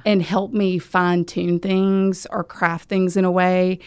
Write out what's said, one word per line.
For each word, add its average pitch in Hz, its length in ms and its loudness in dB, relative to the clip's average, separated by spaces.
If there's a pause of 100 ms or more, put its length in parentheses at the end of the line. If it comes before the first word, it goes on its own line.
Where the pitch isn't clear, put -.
and 202 180 2
help 190 300 -2
me 190 260 0
fine-tune 175 840 0
things 190 680 0
or 196 140 -4
craft - 440 -4
things 185 280 0
in 190 80 2
a 180 60 2
way. 185 560 2